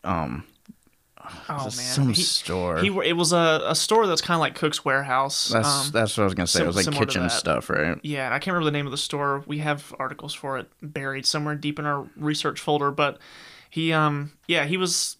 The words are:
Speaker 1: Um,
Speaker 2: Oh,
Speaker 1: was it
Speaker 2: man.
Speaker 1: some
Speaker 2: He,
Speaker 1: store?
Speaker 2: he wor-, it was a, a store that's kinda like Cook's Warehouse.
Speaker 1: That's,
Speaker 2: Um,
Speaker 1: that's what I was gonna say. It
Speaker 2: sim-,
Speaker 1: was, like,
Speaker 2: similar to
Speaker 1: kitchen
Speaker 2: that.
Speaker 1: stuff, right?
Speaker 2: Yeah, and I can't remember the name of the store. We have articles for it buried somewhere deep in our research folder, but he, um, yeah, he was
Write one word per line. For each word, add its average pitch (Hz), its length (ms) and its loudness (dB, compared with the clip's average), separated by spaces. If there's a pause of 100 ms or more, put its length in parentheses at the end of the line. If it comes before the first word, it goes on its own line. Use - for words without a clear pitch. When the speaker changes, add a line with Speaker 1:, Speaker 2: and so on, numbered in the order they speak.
Speaker 1:
Um, 80 400 -2 (1040)
Speaker 2:
Oh, 143 160 -6
Speaker 1:
was 127 80 -8
it 123 40 -8
Speaker 2:
man. 127 80 -6 (100)
Speaker 1:
some 135 180 4
Speaker 2:
He, 92 80 2
Speaker 1:
store? 90 560 0
Speaker 2:
he 202 140 2
wor-, 190 120 0
it 170 140 2
was 170 160 2
a, 165 320 4
a 156 100 0
store 220 300 4
that's 170 160 2
kinda 175 160 0
like 151 160 0
Cook's - 320 -2
Warehouse. 135 640 0
Speaker 1:
That's, 139 380 2
Speaker 2:
Um, 147 40 -4
Speaker 1:
that's 113 240 2
what 113 60 2
I 101 40 6
was 92 100 2
gonna 92 100 0
say. 87 140 2
It - 20 4
Speaker 2:
sim-, 80 60 2
Speaker 1:
was, 85 80 0
like, 95 100 4
Speaker 2:
similar 147 160 0
to 110 60 4
Speaker 1:
kitchen 90 160 0
Speaker 2:
that. 87 80 0
Speaker 1:
stuff, - 380 0
right? 80 340 0
Speaker 2:
Yeah, 143 220 -4
and 120 80 -2
I 135 40 0
can't 185 160 -2
remember 170 120 2
the 147 120 2
name 143 80 -2
of 135 60 -6
the 139 60 -6
store. 143 500 -2
We 147 120 -4
have 151 380 -4
articles 143 380 -8
for 135 240 -6
it - 100 -12 (140)
buried 139 420 -6
somewhere 151 300 0
deep 147 240 -4
in 147 60 -4
our 143 300 -2
research 151 440 -2
folder, 143 320 2
but 143 260 0 (540)
he, 160 200 0
um, 147 420 0 (140)
yeah, 160 180 2
he 160 120 0
was 185 420 -2